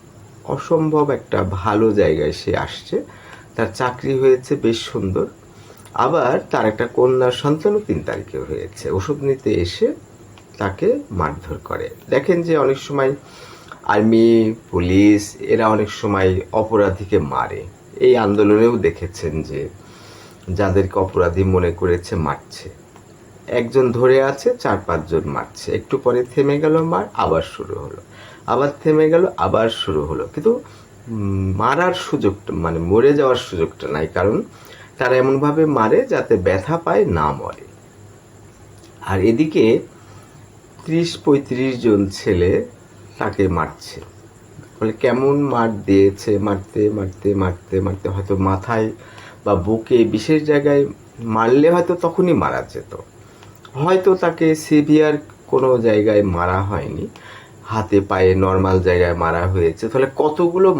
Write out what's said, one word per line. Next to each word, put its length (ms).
অসম্ভব 500
একটা 220
ভালো 260
জায়গায় 420
সে 100
আসছে, 300
তার 140
চাকরি 420
হয়েছে 300
বেশ 160
সুন্দর, 340
আবার 400
তার 200
একটা 140
কন্যা 320
সন্তানও 460
তিন 120
তারিখে 300
হয়েছে। 360
ওষুধ 200
নিতে 220
এসে 220
তাকে 280
মারধর 460
করে। 180
দেখেন 240
যে 100
অনেক 300
সময় 240
আর্মি, 360
পুলিশ, 500
এরা 120
অনেক 140
সময় 280
অপরাধীকে 560
মারে। 280
এই 80
আন্দোলনেও 520
দেখেছেন 560
যে 120
যাদেরকে 360
অপরাধী 380
মনে 240
করেছে, 360
মারছে। 520
একজন 320
ধরে 260
আছে, 160
চার 140
পাঁচজন 360
মারছে, 320
একটু 240
পরে 160
থেমে 320
গেল 120
মার, 140
আবার 200
শুরু 280
হলো, 180
আবার 160
থেমে 320
গেল, 100
আবার 300
শুরু 280
হলো। 140
কিন্তু, 180
উম, 400
মারার 340
সুযোগটা, 440
মানে 140
মরে 280
যাওয়ার 280
সুযোগটা 380
নাই, 120
কারণ 200
তারা 240
এমনভাবে 420
মারে 220
যাতে 200
ব্যথা 300
পায়, 180
না 100
মরে। 260
আর 80
এদিকে 360
ত্রিশ 280
পঁয়ত্রিশ 500
জন 140
ছেলে 340
তাকে 300
মারছে। 520
ফলে 180
কেমন 320
মার 160
দিয়েছে, 440
মারতে, 340
মারতে, 320
মারতে, 340
মারতে, 300
হয়তো 180
মাথায় 380
বা 80
বুকে 320
বিশেষ 240
জায়গায় 320
মারলে 400
হয়তো 180
তখনই 380
মারা 180
যেত, 220
হয়তো 340
তাকে 400
সিভিয়ার 600
কোনো 180
জায়গায় 360
মারা 220
হয়নি, 360
হাতে 260
পায়ে 220
নরমাল 340
জায়গায় 360
মারা 200
হয়েছে। 360
তাহলে 260
কতগুলো 540